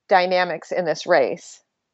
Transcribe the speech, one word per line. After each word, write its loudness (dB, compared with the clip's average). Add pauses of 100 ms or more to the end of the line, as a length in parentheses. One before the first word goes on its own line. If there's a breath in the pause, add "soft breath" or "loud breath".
dynamics 0
in -4
this -4
race -2 (320)